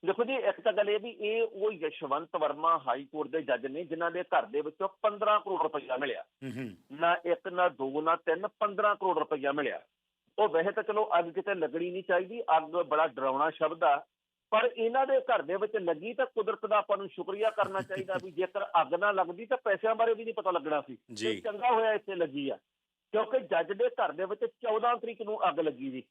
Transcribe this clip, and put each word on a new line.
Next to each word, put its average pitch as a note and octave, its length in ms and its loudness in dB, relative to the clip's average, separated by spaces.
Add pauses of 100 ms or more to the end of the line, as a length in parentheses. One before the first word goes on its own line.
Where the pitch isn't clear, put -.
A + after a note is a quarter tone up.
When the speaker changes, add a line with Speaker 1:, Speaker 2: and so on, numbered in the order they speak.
Speaker 1:
ਦੇਖੋ G3 180 2
ਜੀ, C4 100 0
ਇੱਕ G3 260 0
ਤਾਂ G#3+ 120 2
ਗੱਲ G3+ 180 4
ਇਹ G#3+ 80 2
ਵੀ A3+ 120 -6
ਇਹ A3 320 0
ਉਹ G#3+ 300 0
ਯਸ਼ਵੰਤ D#3 640 -4
ਵਰਮਾ D#3 420 2
ਹਾਈ C3+ 260 -2
ਕੋਰਟ D3 240 -6
ਦੇ D#3 140 -2
ਜੱਜ B2+ 240 -2
ਨੇ D3 180 -6
ਜਿਨ੍ਹਾਂ E3 260 -2
ਦੇ F3+ 120 -4
ਘਰ F3 240 0
ਦੇ C#3+ 140 -2
ਵਿੱਚੋਂ D#3 280 -4 (140)
ਪੰਦਰਾਂ G#3 380 2
ਕਰੋੜ F#3 220 -2
ਰੁਪਈਆ C#3+ 340 -2
ਮਿਲਿਆ। B2+ 280 -4 (200)
Speaker 2:
ਹਮ C3 60 -8
ਹਮ। A#2 260 -8 (160)
Speaker 1:
ਨਾ E3+ 320 2
ਇੱਕ, E3+ 240 0
ਨਾ F3+ 200 2
ਦੋ, C3+ 320 -2
ਨਾ E3 160 4
ਤਿੰਨ, F3 320 0 (100)
ਪੰਦਰਾਂ G#3 380 2
ਕਰੋੜ F3+ 220 2
ਰੁਪਈਆ C#3+ 340 0
ਮਿਲਿਆ। A#2+ 300 -2 (560)
ਉਹ G#3 100 4
ਵੈਸੇ E3 220 2
ਤਾਂ G#3+ 120 -4
ਚਲੋ G#3+ 260 0 (100)
ਅੱਗ F3 60 4
ਕਿਤੇ F#3 300 -4
ਲੱਗਣੀ E3 360 -2
ਨਹੀਂ F#3 120 -6
ਚਾਹੀਦੀ, F#3 400 0
ਅੱਗ D#3+ 200 2
ਬੜਾ D#3+ 440 0
ਡਰਾਉਣਾ C3+ 440 0
ਸ਼ਬਦ D#3+ 340 -2
ਆ, F3 220 4 (440)
ਪਰ A#3 260 2
ਇਹਨਾਂ A#3+ 300 2
ਦੇ C4+ 140 4
ਘਰ A#3 220 2
ਦੇ E3 140 -2
ਵਿੱਚ G#3+ 200 -2
ਲੱਗੀ F3 380 -2
ਤਾਂ C4 120 0
ਕੁਦਰਤ G#3+ 400 -4
ਦਾ G#3 100 2
ਆਪਾਂ G3+ 200 2
ਨੂੰ G3 120 -6
ਸ਼ੁਕਰੀਆ G3+ 420 -2
ਕਰਨਾ F#3+ 300 -2
ਚਾਹੀਦਾ F#3+ 440 -4
ਵੀ F#3 60 -12
ਜੇਕਰ F#3 340 -2 (160)
ਅੱਗ D3+ 140 0
ਨਾ G3+ 180 2
ਲੱਗਦੀ F#3 340 -2
ਤਾਂ B3+ 100 0
ਪੈਸਿਆਂ A3 380 0
ਬਾਰੇ A3+ 200 4
ਵੀ A3+ 100 -6
ਨਹੀਂ A3+ 100 -6
ਪਤਾ F#3+ 160 -2
ਲੱਗਣਾ D3+ 300 0
ਸੀ। B2+ 180 -14 (140)
Speaker 2:
ਜੀ। A2 220 0
Speaker 1:
ਤੇ G2 60 -6
ਚੰਗਾ G3+ 320 0
ਹੋਇਆ A3 200 4
ਇੱਥੇ G3+ 220 -2
ਲੱਗੀ C#3+ 340 -2
ਆ, - 80 -4 (560)
ਕਿਉਂਕਿ A3 280 2
ਜੱਜ E3+ 320 0
ਦੇ G3+ 160 0
ਘਰ G#3+ 240 0
ਦੇ E3+ 120 -4
ਵਿੱਚ G#3 220 -4
ਚੌਦਾਂ A#3 500 0
ਤਰੀਕ A#3 260 -8
ਨੂੰ G#3 260 0
ਅੱਗ D#3 120 -2
ਲੱਗੀ C3+ 300 -2
ਜੀ। B2+ 200 -10